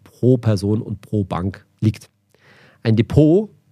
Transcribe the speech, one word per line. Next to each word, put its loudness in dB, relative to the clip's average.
pro 2
Person -2
und -12
pro -4
Bank -8
liegt. -2
Ein 0
Depot 2